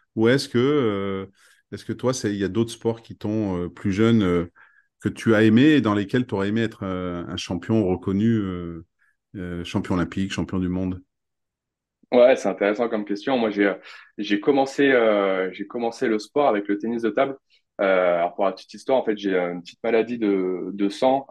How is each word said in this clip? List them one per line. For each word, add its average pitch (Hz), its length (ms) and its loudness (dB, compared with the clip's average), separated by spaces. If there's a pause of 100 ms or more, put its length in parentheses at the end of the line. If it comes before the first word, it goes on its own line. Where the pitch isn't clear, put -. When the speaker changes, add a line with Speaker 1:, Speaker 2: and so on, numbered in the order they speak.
(140)
Speaker 1:
Ou 110 140 2
est-ce 139 200 2
que, 120 100 -2
euh, 101 680 0 (460)
est-ce 101 120 -14
que 117 80 -6
toi, 123 220 -2
c'est, 110 160 -4
il 101 80 -4
y 101 60 -2
a 90 40 0
d'autres 117 220 -2
sports 113 320 -6
qui - 140 -20
t'ont, 104 480 -4
euh, 87 40 -6
plus - 220 -6
jeune, 110 320 4
euh, 87 240 2 (560)
que 107 60 0
tu 107 260 0
as 107 80 4
aimé 113 280 6
et 147 100 4
dans 107 140 2
lesquels 104 300 -2
tu 107 120 -6
aurais 98 140 -2
aimé 113 120 -2
être, 110 220 -6
euh, 90 420 -6
un 87 100 -10
champion 101 480 -2
reconnu, 95 520 0
euh, 87 480 -6 (500)
euh, 87 300 -8
champion 95 320 -4
olympique, 95 340 -4
champion 92 300 -4
du 92 80 -2
monde ? 92 340 -4 (1120)
Speaker 2:
Ouais, 123 240 8
c'est - 120 -4
intéressant 104 400 0
comme 107 160 -4
question. 123 340 -2
Moi, 110 120 0
j'ai, 101 220 2 (460)
j'ai 101 200 -2
commencé, 139 540 2
euh, 98 600 2
j'ai 101 140 -12
commencé 117 400 -4
le 110 140 0
sport 147 260 0
avec 104 220 0
le 101 100 0
tennis 113 240 -4
de 113 80 0
table. 135 260 0 (440)
Euh, 92 380 2
alors 87 160 -2
pour 101 100 -2
la 95 80 0
petite - 220 -16
histoire, 127 240 0
en 120 60 -2
fait, 110 120 -2
j'ai 98 200 -2
une 87 260 -4
petite - 200 -20
maladie 117 360 0
de, 92 540 -2
de 101 160 0
sang. 131 420 0